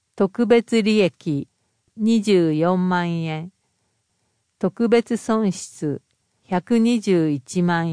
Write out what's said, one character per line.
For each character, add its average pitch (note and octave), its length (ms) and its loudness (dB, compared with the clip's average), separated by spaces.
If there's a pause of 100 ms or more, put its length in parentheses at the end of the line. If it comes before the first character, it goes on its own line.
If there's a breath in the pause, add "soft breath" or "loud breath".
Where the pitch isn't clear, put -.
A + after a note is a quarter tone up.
(160)
特 G3+ 300 0
別 A#3 360 2
利 G#3+ 180 2
益、 E3 500 -2 (520)
二 A3+ 200 2
十 F3+ 320 2
四 E3+ 240 0
万 F3 460 -2
円。 D#3+ 280 -8 (1040)
特 A3 300 -2
別 A#3 300 2
損 A3 340 -2
失、 - 500 -8 (420)
百 F#3+ 360 -2
二 A#3 220 0
十 F3 280 0
一 D3 320 -4
万 E3+ 320 0